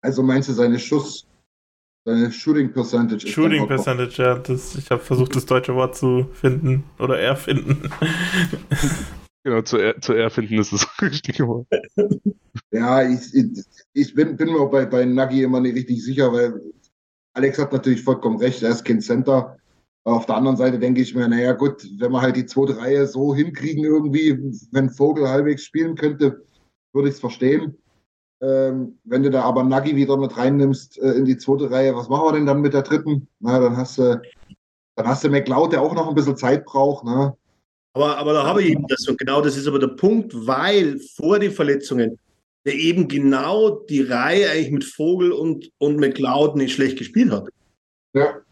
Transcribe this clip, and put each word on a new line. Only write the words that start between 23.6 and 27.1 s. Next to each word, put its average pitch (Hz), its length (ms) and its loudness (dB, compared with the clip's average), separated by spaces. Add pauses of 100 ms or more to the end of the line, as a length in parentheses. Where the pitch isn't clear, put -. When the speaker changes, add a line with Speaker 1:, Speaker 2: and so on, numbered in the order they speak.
Speaker 1:
irgendwie, 151 500 2 (380)
wenn 135 160 2
Vogel 147 400 0
halbwegs 143 360 0
spielen 165 300 -4
könnte, 147 480 0 (520)
würde 139 160 0